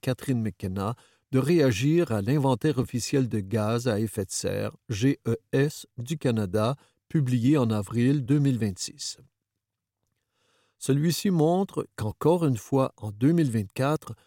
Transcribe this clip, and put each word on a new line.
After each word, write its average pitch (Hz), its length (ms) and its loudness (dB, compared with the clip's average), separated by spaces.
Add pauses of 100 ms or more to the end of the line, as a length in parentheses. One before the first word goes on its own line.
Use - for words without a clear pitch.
Catherine 123 400 -4
McKenna, 98 520 -4 (380)
de 131 80 2
réagir 143 720 2
à 104 100 0
l'inventaire 131 560 0
officiel 123 520 -2
de 110 100 -2
gaz 110 480 -2
à 107 100 0
effet 104 280 -2
de - 60 -14
serre, 101 440 -4 (140)
G 120 360 0
E 117 120 -2 (160)
S, 139 340 -2 (100)
du 127 200 -6
Canada, 110 580 0 (320)
publié 127 500 2
en 120 140 2
avril 117 540 0
deux 143 140 2
mille 139 200 2
vingt-six. - 600 -6 (1600)
Celui-ci 147 500 0
montre 175 680 0
qu'encore 156 500 0
une 131 120 2
fois, 135 400 -2
en 107 140 -8
deux 113 200 2
mille 160 200 2
vingt-quatre, 117 640 -4 (120)